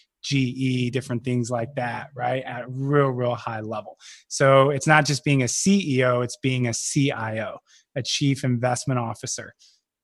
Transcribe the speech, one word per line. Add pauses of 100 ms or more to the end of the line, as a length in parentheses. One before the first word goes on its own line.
(220)
G
E,
different
things
like
that,
right?
At
a
real,
real
high
level. (300)
So
it's
not
just
being
a
C
E
O,
it's
being
a
C
I
O, (360)
a
chief
investment
officer. (500)